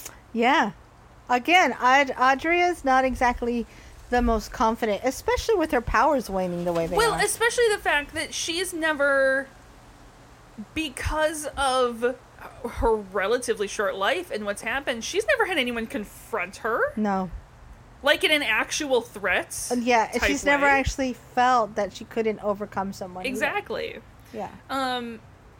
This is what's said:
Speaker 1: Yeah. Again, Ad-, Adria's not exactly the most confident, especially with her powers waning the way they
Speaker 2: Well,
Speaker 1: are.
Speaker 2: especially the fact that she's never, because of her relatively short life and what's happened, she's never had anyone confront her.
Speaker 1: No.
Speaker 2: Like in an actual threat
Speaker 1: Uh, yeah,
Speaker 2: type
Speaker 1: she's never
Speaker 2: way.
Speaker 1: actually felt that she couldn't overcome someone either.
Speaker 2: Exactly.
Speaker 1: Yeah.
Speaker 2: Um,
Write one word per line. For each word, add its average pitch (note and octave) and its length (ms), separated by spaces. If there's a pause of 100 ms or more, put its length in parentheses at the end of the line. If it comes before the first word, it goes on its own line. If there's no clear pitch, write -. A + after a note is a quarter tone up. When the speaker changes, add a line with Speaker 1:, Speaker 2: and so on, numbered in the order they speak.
(320)
Speaker 1:
Yeah. B3 400 (560)
Again, C4 520
Ad-, C4 400
Adria's D#4+ 640
not C4 200
exactly A#3+ 640 (440)
the B3 120
most A3+ 300
confident, A3+ 520
especially A4+ 500
with D#4+ 160
her B3 100
powers B3 480
waning F#3 360
the F3 80
way E3 140
they E3+ 100
Speaker 2:
Well, A4 180
Speaker 1:
are. E3 100
Speaker 2:
especially A4+ 480
the G4+ 60
fact D4 360
that D#4 200
she's F4 400
never, C#4 760 (1300)
because D#4 720 (100)
of B3+ 600 (480)
her A#3 300
relatively G3+ 720
short G3+ 300
life B3+ 340
and G#3+ 140
what's G#3 180
happened, A#3+ 420
she's G#4+ 220
never B4+ 200
had F4 120
anyone A#3+ 280
confront G3+ 720
her. F4+ 380
Speaker 1:
No. F#3+ 340 (720)
Speaker 2:
Like D#4 220
in D#4+ 80
an D4 100
actual B3 580
threat G3+ 560 (140)
Speaker 1:
Uh, B3 60
yeah, A#3+ 320
Speaker 2:
type A#3+ 160
Speaker 1:
she's C#4 200
never C#4+ 220
Speaker 2:
way. C#4 60
Speaker 1:
actually C4 400
felt A#3+ 640
that G3 200
she A3 80
couldn't A3 380
overcome G3 500
someone F#3 320
either. C4 80
Speaker 2:
Exactly. C4 680 (340)
Speaker 1:
Yeah. G3+ 140 (200)
Speaker 2:
Um, B3 520 (400)